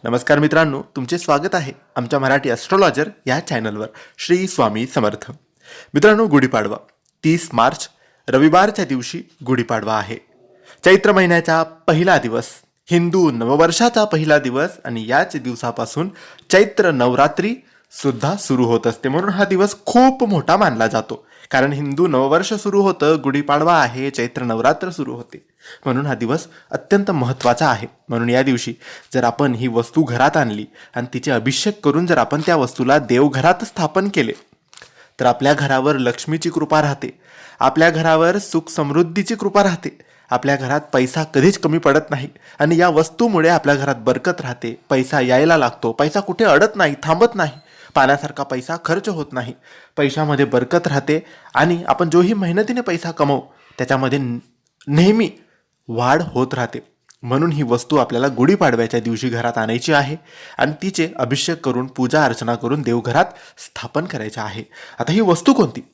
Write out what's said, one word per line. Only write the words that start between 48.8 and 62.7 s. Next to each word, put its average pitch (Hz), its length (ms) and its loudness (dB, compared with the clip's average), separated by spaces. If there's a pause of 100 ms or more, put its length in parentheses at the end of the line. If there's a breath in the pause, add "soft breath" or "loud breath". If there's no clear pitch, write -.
खर्च 190 240 -2
होत 160 220 -6
नाही. 127 220 -8 (440 soft breath)
पैशामध्ये 143 480 0
बरकत 127 420 0
राहते 147 380 -2 (280 loud breath)
आणि 170 340 2
आपण 170 220 -2
जोही 180 240 4
मेहनतीने 208 480 -2
पैसा 170 300 -6
कमवू 143 300 0 (360 soft breath)
त्याच्यामध्ये 131 420 0
न-, 120 180 -4 (500)
नेहमी 185 440 4 (560 soft breath)
वाढ 123 340 0
होत 127 320 -2
राहते. 120 260 -6 (440)
म्हणून 139 280 0
ही 147 120 -2
वस्तू 120 320 -2
आपल्याला 123 320 2 (100)
गुढीपाडव्याच्या 123 600 2
दिवशी 117 300 -4
घरात 117 280 -4
आणायची 117 360 -2
आहे 143 220 0 (420 loud breath)
आणि 135 140 0 (100)
तिचे 175 340 -2
अभिषेक 139 500 -4
करून, 127 220 -2
पूजा 139 380 0
अर्चना 117 300 -2
करून 127 260 -4